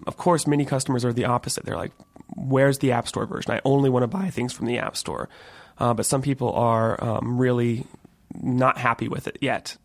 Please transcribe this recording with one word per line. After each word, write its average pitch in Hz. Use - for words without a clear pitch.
of -
course, 170
many 143
customers 131
are 120
the 120
opposite. 123
They're -
like, -
"Where's 135
the 131
App 117
Store -
version? -
I 113
only 139
wanna 123
buy 190
things 123
from -
the 120
App -
Store." -
Uh, 120
but 107
some 135
people 131
are, 113
um, 117
really 123
not 127
happy 117
with -
it -
yet. -